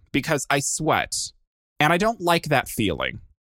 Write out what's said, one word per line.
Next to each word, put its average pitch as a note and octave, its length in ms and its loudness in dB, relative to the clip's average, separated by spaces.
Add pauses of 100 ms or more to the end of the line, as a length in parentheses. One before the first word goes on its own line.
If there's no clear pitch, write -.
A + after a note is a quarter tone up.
(120)
because C#3+ 380 -2
I C#3+ 100 2
sweat C#3 560 -2 (680)
and D3+ 100 4
I F3 60 4
don't G#3 240 0
like E3+ 280 2
that C3+ 200 2
feeling. C2 500 -2 (340)